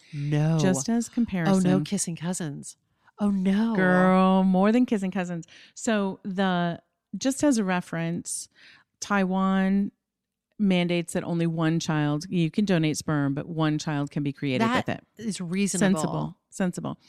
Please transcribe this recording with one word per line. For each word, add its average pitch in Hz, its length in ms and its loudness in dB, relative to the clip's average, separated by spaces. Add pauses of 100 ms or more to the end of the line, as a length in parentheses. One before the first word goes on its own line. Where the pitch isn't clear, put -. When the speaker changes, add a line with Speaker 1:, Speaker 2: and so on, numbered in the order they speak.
(120)
Speaker 1:
no. 147 460 0
Speaker 2:
Just 151 280 0
as 233 220 -2
Speaker 1:
Oh, - 40 -20
Speaker 2:
comparison. 190 500 2
Speaker 1:
no 185 180 4
kissing 170 340 -4
cousins. 156 640 -8 (420)
Oh, 208 100 0
no. 202 460 0
Speaker 2:
Girl, 185 680 4
more 190 280 4
than 247 140 4
kissing 196 260 -2
cousins. 175 340 -6 (280)
So 202 500 -2
the, 180 560 0 (380)
just 269 260 -2
as 285 140 4
a 214 80 0
reference, 175 840 -4 (540)
Taiwan 190 920 0 (640)
mandates 175 560 0
that 180 100 -2
only 170 240 0
one 165 320 0
child, 151 500 0
you 165 200 0
can 208 140 0
donate 160 340 0
sperm, 143 360 -2
but 151 140 -6
one 156 300 0
child 143 320 -4
can 147 140 -6
be 143 80 -2
created 135 340 -2
Speaker 1:
That 240 220 -2
Speaker 2:
with - 100 -4
it. - 60 -20 (140)
Speaker 1:
is 214 240 -8
reasonable. 185 580 0
Speaker 2:
Sensible. 156 380 -6 (120)
Sensible. 175 480 -6 (120)